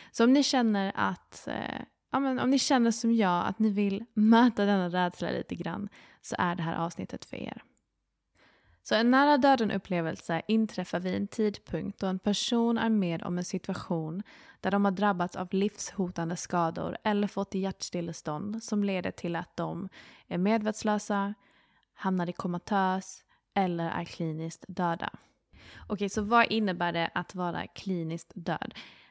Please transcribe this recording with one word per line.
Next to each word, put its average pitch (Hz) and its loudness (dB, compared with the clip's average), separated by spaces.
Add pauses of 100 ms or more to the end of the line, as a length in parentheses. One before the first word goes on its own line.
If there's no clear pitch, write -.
(120)
Så 233 4
om 247 8
ni 285 8
känner 220 2
att, - -4
eh, - -6 (300)
ja, 262 0
men 262 0
om 247 0
ni 269 4
känner 240 4
som 226 0
jag, 180 2
att 196 -2
ni 214 4
vill 202 0 (100)
möta 226 6
denna 196 4
rädsla 175 -2
lite - -4
grann, 175 -6 (340)
så - -8
är 180 0
det 175 -4
här 165 -2
avsnittet 170 -6
för - -14
er. - -12 (1200)
Så - -2
en 233 4
nära 285 8
döden-upplevelse 196 2
inträffar 214 0
vid 185 -2
en 202 -2
tidpunkt - -4
då 190 -2
en 185 -2
person 233 0
är 233 0
med 185 0
om 175 -4
en 180 -4
situation 175 -4 (380)
där 185 -2
de 202 2
har 196 4
drabbats 185 0
av 185 -6
livshotande 180 -2
skador 165 -2
eller 208 0
fått 196 -6
hjärtstillestånd 185 -6
som 208 -2
leder 185 -2
till 170 -6
att 175 -8
de 170 -6 (400)
är 175 -2
medvetslösa, 208 0 (600)
hamnar 185 -2
i 175 -4
komatös 185 -2 (300)
eller 175 0
är 170 -4
kliniskt 160 -6
döda. 175 -2 (760)
Okej, 202 -2
så - -2
vad 233 4
innebär 180 0
det 165 -2
att 180 -6
vara 175 -4
kliniskt 170 -6
död? 170 -6 (360)